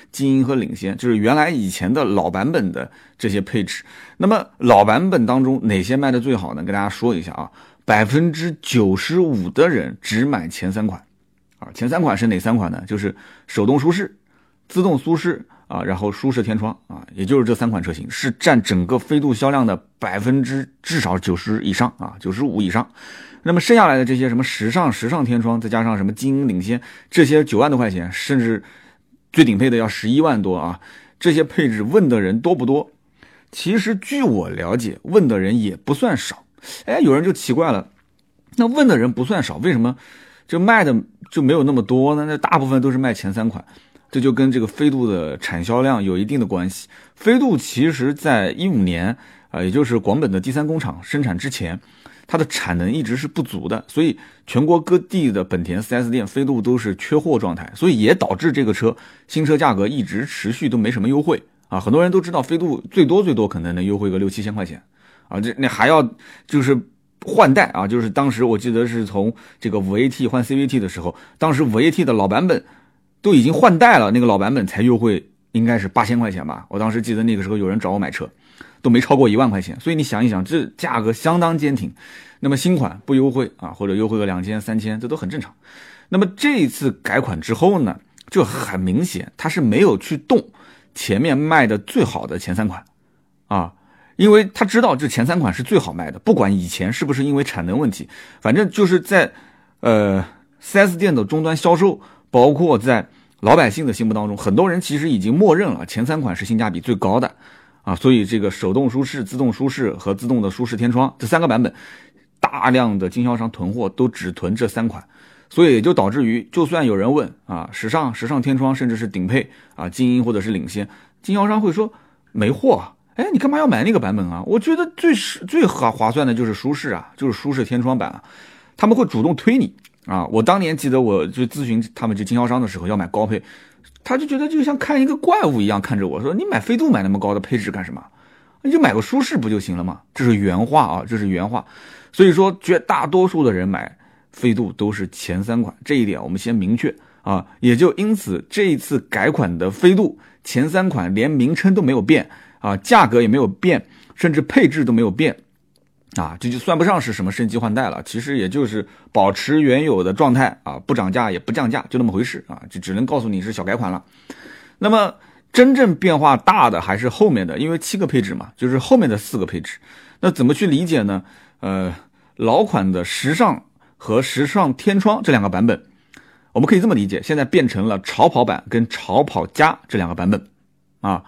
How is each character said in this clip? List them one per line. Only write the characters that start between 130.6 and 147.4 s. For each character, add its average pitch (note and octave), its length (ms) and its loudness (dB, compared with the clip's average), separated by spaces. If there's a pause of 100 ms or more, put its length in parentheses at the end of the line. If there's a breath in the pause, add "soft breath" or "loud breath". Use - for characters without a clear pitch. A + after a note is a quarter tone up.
记 C#3+ 140 -4
得 C3 100 2
我 G2+ 280 2
就 G#2+ 160 -4
咨 B2+ 240 -4
询 A2+ 180 0 (100)
他 A#2+ 120 -6
们 G#2+ 100 -2
这 G#2 80 -4
经 G2 100 -4
销 A#2+ 140 0
商 B2 100 0
的 B2 80 -2
时 F#2+ 120 -8
候 E2+ 80 -8
要 G#2 100 -2
买 F#2 120 -2
高 G#2 180 -2
配， G#2 160 -4 (600 loud breath)
他 B3+ 140 -4
就 D4 100 -2
觉 C#4+ 120 -4
得 D4 100 -2
就 D#4 160 0
像 C#4+ 140 -2
看 D4 200 -2
一 C4 60 4
个 C#4+ 100 0
怪 F4+ 280 2
物 C#3+ 180 0
一 G2+ 60 0
样 G#2 120 0
看 G2+ 200 -4
着 G2 100 -2
我， D2+ 140 -6
说 C#3+ 120 -2
：“你 A3 120 -2
买 F#4+ 120 -2
飞 A3+ 160 -2
度 C#4+ 160 2
买 A#2+ 120 2
那 F#2+ 80 0
么 G2 80 2
高 G2+ 160 -2
的 G2+ 40 -2
配 A2+ 200 -4
置 G2+ 120 -6
干 F#2+ 140 -8
什 C#2+ 80 -14
么？ - 100 -14 (600 soft breath)
你 C4+ 100 -2
就 E4 80 0
买 C#3+ 140 2
个 A2 80 0
舒 B3+ 180 -2
适 C#4 160 -4
不 B2+ 140 -2
就 G#2+ 100 -2
行 F#2+ 160 -6
了 F2 80 -6
吗？” F2+ 160 -8 (140)
这 C3+ 100 -4
是 A#2+ 100 4
原 G2 240 0
话 C3 240 2
啊， F2 240 -2
这 A2+ 120 -4
是 G#2 100 -2
原 F#2 180 -2
话。 A2+ 160 -6 (520 loud breath)
所 F#3+ 100 8
以 F#3 80 8
说 F#3+ 300 2
绝 F3 160 2
大 D3+ 280 -2
多 F#3 220 2
数 D#3+ 160 0
的 A#2 80 4
人 F#2 160 -2
买 F2 260 -6 (380 soft breath)
飞 A#2+ 220 0
度 G#2 180 -2
都 G#2+ 180 -2
是 G2 180 -6
前 F#2 360 -6
三 A#2 180 -2
款， G#2 220 -6
这 D3 120 0
一 A#2+ 100 2
点 D#2 160 -6
我 B1+ 80 -10
们 F#2+ 80 -6
先 A#2 160 -4
明 G2+ 200 0
确 A#2+ 200 -4 (260 soft breath)
啊。 F#2+ 240 -4 (160 loud breath)